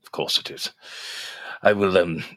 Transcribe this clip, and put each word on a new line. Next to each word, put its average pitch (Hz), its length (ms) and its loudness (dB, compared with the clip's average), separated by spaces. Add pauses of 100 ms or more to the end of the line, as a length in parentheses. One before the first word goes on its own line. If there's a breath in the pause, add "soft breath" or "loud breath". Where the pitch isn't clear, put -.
Of - 80 -20
course - 260 -2
it - 140 -8
is. - 200 -8 (920 loud breath)
I 104 100 8
will, 98 240 4
um, 85 260 2 (140)